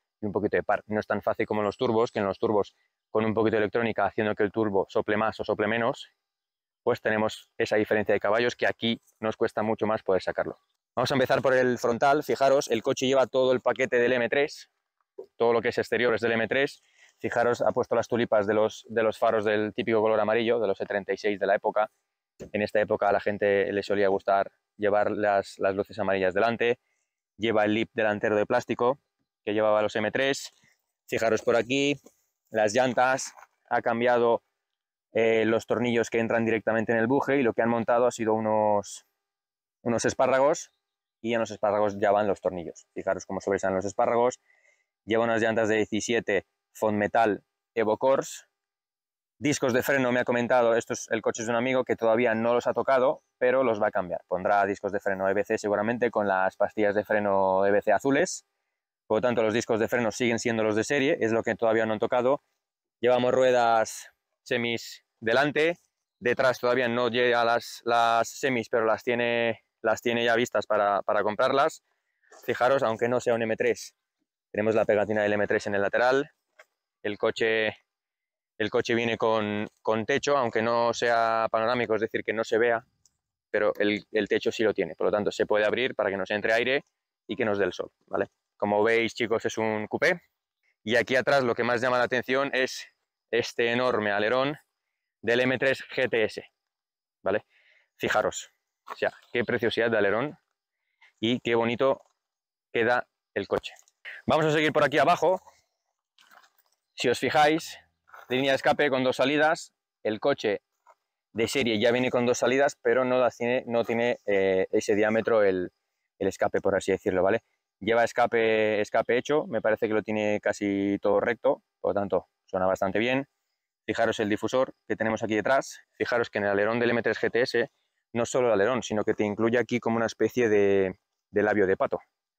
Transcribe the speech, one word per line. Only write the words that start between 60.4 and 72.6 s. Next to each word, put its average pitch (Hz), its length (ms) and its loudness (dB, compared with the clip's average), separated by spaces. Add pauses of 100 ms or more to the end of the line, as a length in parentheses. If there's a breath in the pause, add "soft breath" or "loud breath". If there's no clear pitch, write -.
los 107 140 0
de 110 80 0
serie, 135 360 0
es 110 120 0
lo 113 100 0
que 110 140 -2
todavía 113 280 2
no 110 80 -2
han 107 60 -2
tocado. 123 440 0 (580)
Llevamos 123 340 2
ruedas 120 720 2 (360)
semis 117 600 -6 (140)
delante, 147 600 0 (420)
detrás 120 400 2
todavía 123 280 0
no 120 200 0
llega 120 360 2
las, 117 400 -2
las 117 440 2
semis, 127 400 -4
pero 113 180 0
las 107 160 0
tiene, 120 640 -2 (180)
las 110 180 0
tiene 117 240 -2
ya 117 120 2
vistas 113 300 -2
para, 101 360 0
para 104 220 0
comprarlas. 131 580 0 (600)
Fijaros, 127 400 0